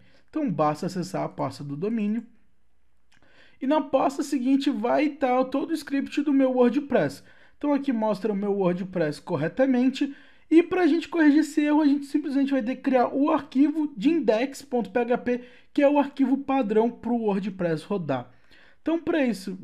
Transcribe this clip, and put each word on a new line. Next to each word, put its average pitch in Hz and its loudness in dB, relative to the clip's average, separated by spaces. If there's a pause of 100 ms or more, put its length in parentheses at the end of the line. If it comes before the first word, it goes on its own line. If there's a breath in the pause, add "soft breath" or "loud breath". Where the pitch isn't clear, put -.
(280 soft breath)
Então 294 -4
basta 151 0
acessar 165 -6
a 151 -4
pasta 143 -8
do 143 -10
domínio. 214 -4 (1400 soft breath)
E 262 -4
na 302 2
pasta 277 -2
seguinte 269 0
vai 262 0
tá 254 0
todo 269 -4
o - -2
script 277 -4
do 285 0
meu 269 4
WordPress. 247 0 (340 soft breath)
Então 294 -2
aqui 277 0
mostra 214 -2
o 202 -2
meu 202 -2
WordPress 180 -2
corretamente. 254 0 (360 loud breath)
E 320 8
pra 359 0
gente 311 2
corrigir 302 6
esse 302 0
erro, 294 4
a 311 4
gente 285 2
simplesmente 277 -2
vai 262 0
ter 254 -4
que 262 -18
criar 254 2
o 285 0
arquivo 294 0
de 220 0
index 254 0
ponto 240 -4
P - -2
H 240 0
P, 240 -4 (280 loud breath)
que 294 0
é 277 6
o 294 4
arquivo 269 0
padrão 240 0
pro 240 -4
WordPress 190 -2
rodar. 143 -4 (520 soft breath)
Então, 330 -2
pra 330 0
isso, 190 -4